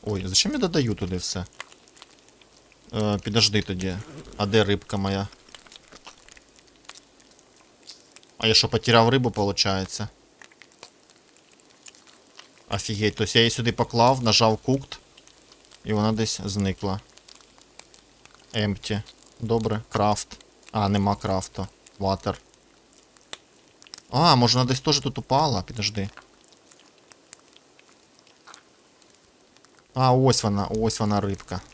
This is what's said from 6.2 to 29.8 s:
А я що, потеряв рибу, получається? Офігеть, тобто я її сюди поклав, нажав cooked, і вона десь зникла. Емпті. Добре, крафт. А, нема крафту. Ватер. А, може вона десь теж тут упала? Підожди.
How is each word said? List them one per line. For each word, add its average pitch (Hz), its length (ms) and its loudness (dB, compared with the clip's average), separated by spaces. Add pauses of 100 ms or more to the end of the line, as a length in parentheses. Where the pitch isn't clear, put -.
А 113 100 -2
я 110 60 4
що, - 160 4
потеряв 117 400 6
рибу, 123 220 2
получається? 98 760 -2 (2750)
Офігеть, 101 420 -2
тобто 113 240 0
я - 20 6
її 117 100 4
сюди 117 200 -2
поклав, 120 520 2
нажав 110 440 4
cooked, 135 300 -2 (880)
і 107 80 -2
вона 107 180 2
десь 110 340 -2
зникла. 98 540 -2 (1500)
Емпті. 104 480 -2 (380)
Добре, 113 500 0
крафт. - 560 -2 (260)
А, 104 180 0
нема 101 260 2
крафту. 95 520 -4 (320)
Ватер. 95 380 -2 (1700)
А, 156 260 6
може 120 220 4
вона 127 100 2
десь 127 140 -2
теж 143 180 0
тут - 180 -6
упала? 135 440 0
Підожди. 104 480 -6 (3750)